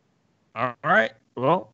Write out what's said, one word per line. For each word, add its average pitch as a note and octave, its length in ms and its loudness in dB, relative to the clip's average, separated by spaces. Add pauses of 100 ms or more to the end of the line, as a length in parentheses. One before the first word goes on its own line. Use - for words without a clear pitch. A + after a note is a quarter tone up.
(540)
All A#2+ 300 -4
right. F3 280 2 (220)
Well, C#3+ 400 -2